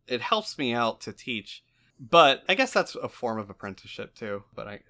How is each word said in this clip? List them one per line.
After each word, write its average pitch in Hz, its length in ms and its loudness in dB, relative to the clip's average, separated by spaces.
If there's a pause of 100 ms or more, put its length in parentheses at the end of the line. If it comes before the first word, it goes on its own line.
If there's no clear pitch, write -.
it 123 140 -2
helps - 380 -2
me 127 140 0
out 117 300 0
to 107 100 -10
teach. - 500 -10 (380)
But 139 480 6
I 190 60 4
guess 254 180 0
that's 185 240 0
a 127 120 -6
form 113 300 -6
of 104 120 -8
apprenticeship - 640 -14
too, 101 300 -8 (100)
but 110 120 -12
I, 101 240 -14